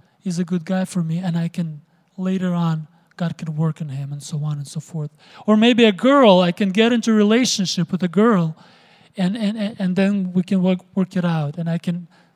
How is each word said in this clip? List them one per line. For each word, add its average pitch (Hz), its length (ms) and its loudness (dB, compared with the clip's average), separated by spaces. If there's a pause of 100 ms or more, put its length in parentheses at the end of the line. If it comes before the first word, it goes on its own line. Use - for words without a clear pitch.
(240)
is 175 160 -4
a 185 40 -2
good 170 220 -4
guy 185 200 -2
for 180 180 -4
me 160 160 -4
and 175 180 -4
I 170 100 -2
can 160 340 -8 (360)
later 185 360 -2
on, 165 340 -2 (280)
God 165 220 -6
can 156 180 -8
work 156 260 -2
on 151 80 -8
him 139 220 -8
and 143 100 -10
so 147 220 -8
on 151 140 -4
and 139 100 -10
so - 120 -12
forth. 151 320 -10 (340)
Or 214 100 4
maybe 233 300 4
a 214 60 6
girl, 214 480 6
I 180 120 4
can 190 200 -2
get 220 200 4
into 226 220 0
relationship 208 760 2
with 180 120 -2
a 180 40 0
girl 175 500 2 (580)
and, 196 220 -2
and, 220 200 -2
and, 208 220 -4
and 185 160 -2
then 190 380 0
we 185 100 0
can 190 180 0
work, 185 180 2 (160)
work 185 200 -2
it 175 100 0
out 156 320 -2
and 165 120 -6
I 170 80 -2
can, 175 300 -6 (280)